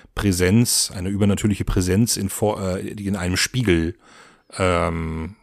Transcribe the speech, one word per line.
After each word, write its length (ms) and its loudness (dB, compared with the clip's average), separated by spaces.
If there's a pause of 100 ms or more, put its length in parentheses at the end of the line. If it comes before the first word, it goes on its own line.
(180)
Präsenz, 760 2
eine 180 -6
übernatürliche 560 0
Präsenz 500 2
in 140 -4
vor-, 300 -2 (180)
äh, 180 -8
die 100 -8
in 80 -2
einem 220 -2
Spiegel, 580 0 (640)
ähm, 840 -2